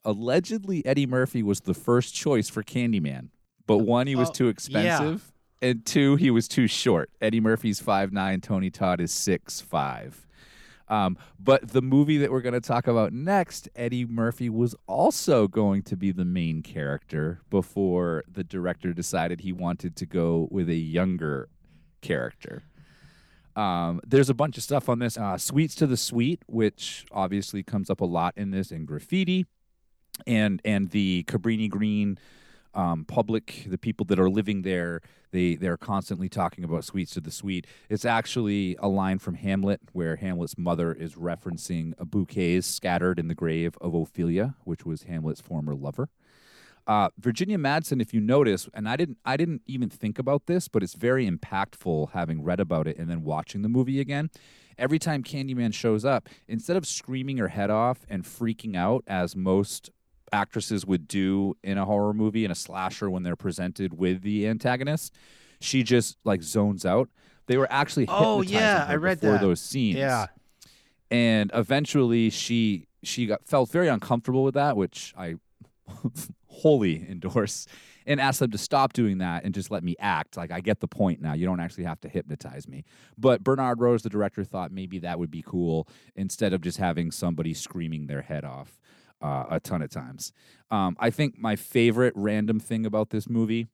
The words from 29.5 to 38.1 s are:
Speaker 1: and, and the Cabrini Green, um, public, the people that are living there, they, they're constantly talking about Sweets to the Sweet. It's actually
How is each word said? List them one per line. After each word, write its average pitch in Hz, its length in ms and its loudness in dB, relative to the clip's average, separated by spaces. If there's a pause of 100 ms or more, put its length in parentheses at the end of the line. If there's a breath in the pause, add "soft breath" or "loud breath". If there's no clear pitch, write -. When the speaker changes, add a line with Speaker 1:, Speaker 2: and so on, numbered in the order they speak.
Speaker 1:
and, 107 380 2
and 98 260 0
the 92 360 2
Cabrini 110 420 0
Green, 104 500 0 (560 soft breath)
um, 85 300 0
public, 113 600 -2
the 92 120 -6
people 107 280 -4
that 92 140 2
are 95 100 6
living 98 320 0
there, 87 380 -4 (320 soft breath)
they, 90 240 2
they're 85 200 -2
constantly 95 520 -4
talking 90 340 -4
about 82 220 -4
Sweets 92 300 -6
to - 60 -4
the 78 120 -12
Sweet. 95 340 -6 (220 soft breath)
It's 107 160 -4
actually 107 760 0